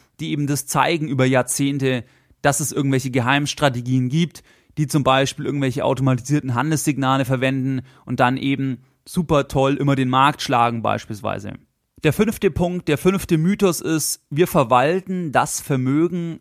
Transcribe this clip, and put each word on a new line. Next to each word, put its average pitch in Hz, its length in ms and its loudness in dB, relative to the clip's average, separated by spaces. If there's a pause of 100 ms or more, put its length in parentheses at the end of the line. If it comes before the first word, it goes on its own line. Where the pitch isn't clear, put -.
(200)
die 156 100 -6
eben 147 160 -2
das 139 200 -4
zeigen 151 420 0
über 131 160 0
Jahrzehnte, 131 800 0 (380)
dass 143 180 2
es 139 120 -4
irgendwelche 135 380 0
Geheimstrategien 127 960 0
gibt, 160 340 -2 (360)
die 151 80 0
zum 135 180 0
Beispiel 135 420 2
irgendwelche 135 380 -2
automatisierten 131 680 0
Handelssignale 135 680 0
verwenden 131 580 -2 (220)
und 123 160 -4
dann 127 160 4
eben 135 460 -4 (240)
super 151 420 0
toll 135 280 0
immer 143 200 0
den 131 120 0
Markt 135 340 4
schlagen 120 400 0
beispielsweise. 104 720 -6 (500)
Der 151 80 4
fünfte 208 380 0
Punkt, 175 380 -4
der 147 100 0
fünfte 180 400 0
Mythos 185 420 2
ist, - 480 -4
wir 156 200 2
verwalten 160 840 2
das 123 300 0
Vermögen 160 800 -2